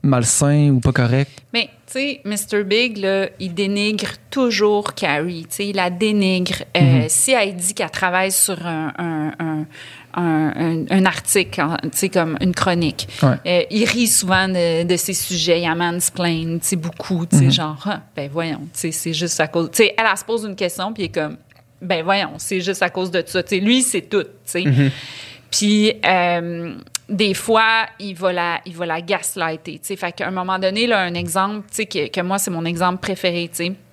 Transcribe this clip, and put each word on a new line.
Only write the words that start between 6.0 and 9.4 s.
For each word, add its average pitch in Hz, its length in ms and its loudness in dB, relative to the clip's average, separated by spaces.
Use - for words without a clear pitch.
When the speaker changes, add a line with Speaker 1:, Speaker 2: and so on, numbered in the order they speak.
Speaker 2:
Euh, 175 40 6
Speaker 1:
Mhm. 131 280 6
Speaker 2:
si - 240 2
elle 202 240 2
dit 180 180 -4
qu'elle 185 160 -4
travaille 185 400 0
sur 180 360 0
un, 160 320 -4
un, 160 400 -2
un, 156 280 -4